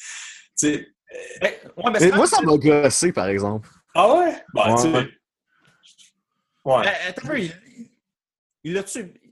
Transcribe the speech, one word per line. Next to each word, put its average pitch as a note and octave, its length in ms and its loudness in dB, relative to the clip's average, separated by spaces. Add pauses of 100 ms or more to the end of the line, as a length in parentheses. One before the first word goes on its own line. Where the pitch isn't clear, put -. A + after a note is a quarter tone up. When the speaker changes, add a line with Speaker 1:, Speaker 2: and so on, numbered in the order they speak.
(580)
Speaker 1:
tu D3 160 0
sais, - 140 -8 (260)
euh, - 40 -16 (220)
Speaker 2:
Ben, G3 120 0
ouais, - 320 -16
ben, A#3+ 80 0
Speaker 3:
Mais G#3+ 80 0
Speaker 2:
c'est F3+ 160 4
Speaker 3:
moi, D4 100 6
ça F#4+ 120 2
Speaker 2:
vrai F4+ 100 2
Speaker 3:
m'a D3+ 100 4
gossé, D3 560 2
par F#2+ 140 -2
exemple. G2+ 420 -4 (240)
Speaker 1:
Ah G3 220 4
ouais ? E4+ 180 2 (220)
Ben, G#2+ 200 2
tu A#2+ 60 2
sais, E3 60 2
Speaker 3:
Ouais. C3 160 0 (1700)
Speaker 1:
ouais. D#3 60 2
Speaker 2:
Ben, G3+ 100 0 (160)
attends - 180 -10
un - 20 -8
peu, D4 120 -4
il, E3 100 -6 (260)
il, A#3 120 -20 (760)
il D#3+ 100 -8
l'a-tu, G3 400 -8 (180)